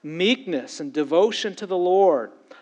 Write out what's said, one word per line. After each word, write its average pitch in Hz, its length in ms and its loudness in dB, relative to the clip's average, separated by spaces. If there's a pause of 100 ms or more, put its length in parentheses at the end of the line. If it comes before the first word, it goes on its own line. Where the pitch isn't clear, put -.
meekness 160 800 -2
and 143 120 -10
devotion 175 600 0
to 208 120 -12
the 185 120 -4
Lord, 180 520 2 (320)